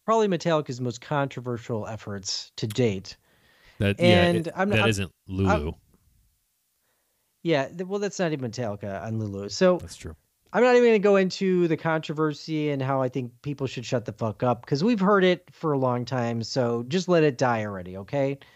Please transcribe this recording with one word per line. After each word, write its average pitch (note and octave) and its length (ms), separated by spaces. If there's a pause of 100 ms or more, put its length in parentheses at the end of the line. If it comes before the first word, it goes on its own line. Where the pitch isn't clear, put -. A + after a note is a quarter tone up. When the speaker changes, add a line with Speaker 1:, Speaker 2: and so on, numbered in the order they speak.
Speaker 1:
probably A3 220
Metallica's D3+ 540
most B2 200
controversial B2 880
efforts G2+ 680
to - 120
date. G#2 480 (640)
Speaker 2:
That, G2+ 200
yeah, F3 260
Speaker 1:
And E3+ 220
Speaker 2:
it, - 80
Speaker 1:
I'm E3+ 140
Speaker 2:
that G#2 80
Speaker 1:
not, G3+ 120
Speaker 2:
isn't G2 220 (180)
Speaker 1:
I'm F#2 60
Speaker 2:
Lulu. F#2 360 (1700)
Speaker 1:
Yeah, D3 240
th-, F3+ 200
well, G3+ 120
that's G3+ 200
not E3+ 120
even C3 180
Metallica G#2 540
on A2 160
Lulu. G2+ 300
So F3+ 280
Speaker 2:
That's F2 180
true. E2 200 (380)
Speaker 1:
I'm A3 100
not B3 120
even B3 120
gonna A3 120
go G3 180
into F#3 500
the D#3+ 100
controversy D#3 920
and C#3 120
how C3+ 200
I C3 80
think B2 220 (100)
people C#3 260
should A#2+ 180
shut A#2+ 200
the A2 80
fuck A2 280
up, A#2+ 240
'cause D3 180
we've A3+ 180
heard F#3+ 240
it F3+ 260
for D#3 220
a C#3 40
long B2 280
time, A#2 380
so A#2+ 400
just E3 260
let E3+ 140
it C#3+ 140
die A#2 280
already, F#2 320
okay? C#3 420 (160)